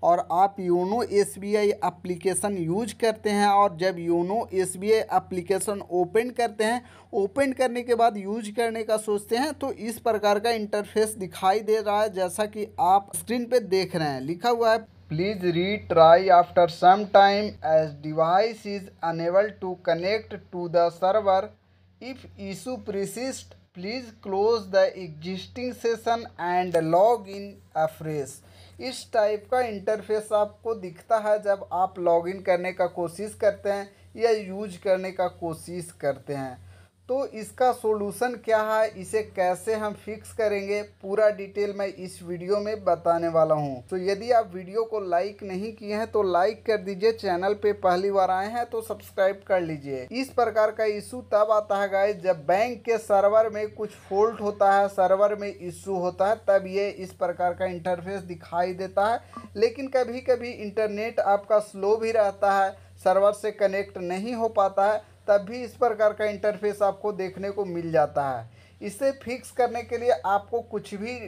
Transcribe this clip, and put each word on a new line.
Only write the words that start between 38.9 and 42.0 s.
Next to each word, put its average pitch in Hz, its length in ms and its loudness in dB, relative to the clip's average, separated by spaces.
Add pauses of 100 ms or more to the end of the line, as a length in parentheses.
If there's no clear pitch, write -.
इसे 214 340 -6
कैसे 196 520 -2
हम 214 180 -4
फिक्स 214 400 -14
करेंगे, 208 480 -2
पूरा 208 480 0
डिटेल 202 460 -4
मैं 202 120 -4
इस 180 360 -12